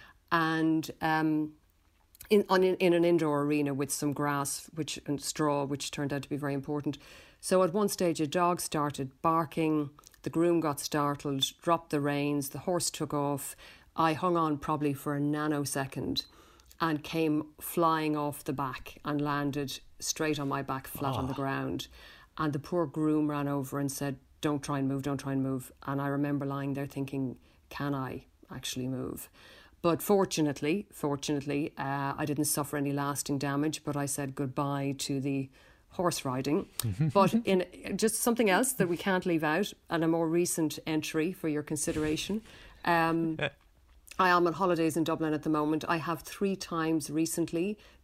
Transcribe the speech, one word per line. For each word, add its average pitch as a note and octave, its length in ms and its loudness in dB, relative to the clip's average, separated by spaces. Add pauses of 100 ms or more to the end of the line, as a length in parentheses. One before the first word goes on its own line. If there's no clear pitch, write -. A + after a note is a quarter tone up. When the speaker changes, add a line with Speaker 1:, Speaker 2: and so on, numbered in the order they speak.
(320)
Speaker 1:
And, D#3+ 580 2 (120)
um, D#3 500 2 (760)
in, G3+ 200 6
on, F#3 140 6
in, F#3 140 4
in F3+ 160 6
an E3+ 120 4
indoor D#3+ 380 4
arena D3 320 2
with C#3 160 -2
some D3 220 -2
grass, C#3+ 640 -2
which, D#3 320 -6
and C#3+ 140 -2
straw, C#3+ 440 0
which C#3 260 -4
turned C#3+ 220 -4
out C#3 100 -2
to - 60 -16
be D3 80 -4
very C#3 180 -4
important. C#3+ 420 -4 (440)
So F#3 240 4
at E3 100 2
one G#3 140 2
stage, F3 320 0
a D#3 80 2
dog F3 320 2
started D3 500 -2 (120)
barking. D#3+ 680 2 (320)
The D3+ 80 -6
groom E3+ 300 4
got D3 180 0
startled, C#3+ 640 -2 (180)
dropped E3 300 0
the D3+ 100 0
reins, C#3+ 500 0
the C3+ 100 -10
horse F3 300 -2
took - 220 -4
off. C#3+ 440 -2 (400)
I D#3+ 160 4
hung E3+ 240 0
on D#3 220 2
probably D3 360 0
for C#3+ 220 -4
a C#3+ 40 0
nanosecond C#3+ 1040 -2 (560)
and D#3 220 0
came D#3 440 0 (140)
flying D#3+ 560 2
off D3 280 -4
the D3+ 80 -4
back C3+ 520 -6
and D3 160 -2
landed C#3+ 600 -2 (180)
straight D#3 400 -2
on C#3 100 -4
my C#3 140 -2
back, C3+ 240 -6
flat C3+ 300 -4
on C3 100 -2
the C3+ 60 -4
Speaker 2:
Oh. C3 40 -4
Speaker 1:
ground. C3+ 520 -4 (500)
And D#3 140 0
the D3 80 -2
poor F3 260 0
groom D3+ 420 2
ran C#3+ 200 -2
over C#3+ 320 -2
and C#3 100 0
said, C#3 260 -4 (240)
"Don't D3 220 0
try D3 160 -4
and C3+ 100 0
move, C3+ 140 -2
don't C#3 160 -2
try C3+ 140 -4
and C3+ 100 0
move." C3 300 -4 (140)
And C#3 140 -2
I C#3+ 60 -2
remember C#3+ 400 0
lying C#3 280 -4
there C#3+ 120 -4
thinking, C3+ 500 -4 (320)
"Can C#3+ 260 -4
I C3 300 -6 (260)
actually B2+ 360 -6
move?" B2+ 420 -6 (540)
But E3 200 2
fortunately, E3 920 2
fortunately, C#3+ 840 -2
uh, C#3 380 -2
I D3+ 100 -4
didn't D3 200 0
suffer D3+ 300 -2
any C#3 160 0
lasting C#3+ 460 -2
damage, D3 460 0
but D3 120 -2
I C#3+ 100 -2
said C#3 280 -4
goodbye C#3 640 -2
to C#3 220 -2
the C3+ 300 -2 (400)
horse - 340 0
riding. C3+ 440 0 (200)
Speaker 2:
<laughs> B2 240 0
Speaker 1:
But G3 220 6 (100)
in F#3 200 4 (320)
just G#3+ 260 2
something A#3 260 4
else F#3+ 260 4
that F#3 140 2
we F3 80 0
can't F#3 300 2
leave E3 180 2
out, E3 280 0 (180)
and E3 140 2
a E3 40 4
more E3 200 2
recent E3+ 580 0
entry D#3+ 460 0
for E3+ 160 -6
your D3 140 -2
consideration. D#3 760 -2 (460)
Um, E3 580 2
Speaker 2:
<laughs> - 720 -12
Speaker 1:
I F#3 100 6
am F3 180 6
on E3 60 2
holidays E3 460 2
in D#3+ 60 2
Dublin D#3 280 0
at D3+ 120 -2
the D#3+ 60 -2
moment. D3+ 380 2
I E3+ 80 0
have D#3+ 240 -4
three - 340 -2
times D#3+ 540 -2
recently E3 720 -2 (260)